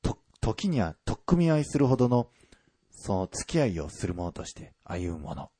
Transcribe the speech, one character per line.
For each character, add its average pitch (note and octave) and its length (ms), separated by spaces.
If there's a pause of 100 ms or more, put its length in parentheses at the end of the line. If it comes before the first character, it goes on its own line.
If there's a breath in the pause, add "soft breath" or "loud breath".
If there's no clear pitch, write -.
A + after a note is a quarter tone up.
と-、 - 180 (220)
時 C#3+ 300
に C#3+ 100
は E2 240
取 - 160
っ - 60
組 E3+ 180
み E3 60
合 D#3 80
い D3 80
す - 120
る C#3 80
ほ C3 100
ど B2 120
の、 B2 220 (600 soft breath)
そ - 220
の F#2 180
付 - 220
き E3 80
合 C#3 60
い F2 140
を D2+ 100
す - 160
る F2+ 80
者 F2 180
と E2+ 140
し - 80
て - 180 (100)
歩 F2 360
む D2+ 60
者。 D#2+ 360